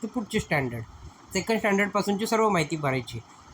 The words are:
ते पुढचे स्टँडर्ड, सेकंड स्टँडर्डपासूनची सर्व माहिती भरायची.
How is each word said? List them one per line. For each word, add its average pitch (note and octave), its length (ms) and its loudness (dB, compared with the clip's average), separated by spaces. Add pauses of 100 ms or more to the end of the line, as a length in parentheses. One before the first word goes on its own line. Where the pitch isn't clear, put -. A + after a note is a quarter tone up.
ते A3+ 40 -6
पुढचे G#3+ 340 -2
स्टँडर्ड, B2 420 -2 (500)
सेकंड G3 260 0
स्टँडर्डपासूनची G3+ 680 2
सर्व A3 220 4
माहिती E3+ 280 2
भरायची. C3 420 -2 (360)